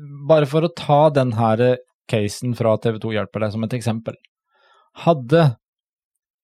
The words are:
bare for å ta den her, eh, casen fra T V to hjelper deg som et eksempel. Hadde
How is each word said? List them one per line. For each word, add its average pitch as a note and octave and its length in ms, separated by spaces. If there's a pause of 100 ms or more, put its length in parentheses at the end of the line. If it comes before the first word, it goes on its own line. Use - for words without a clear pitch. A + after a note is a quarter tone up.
(280)
bare D#3 180
for D3+ 160
å E3+ 140
ta D3+ 340
den C3+ 220
her, A2 300
eh, B2 160 (320)
casen A2+ 460
fra A2 220
T A#2 140
V A2 80
to A2+ 100
hjelper G#2+ 300
deg G#2+ 140
som A2+ 100
et A2 100
eksempel. A2+ 420 (840)
Hadde D3+ 580 (880)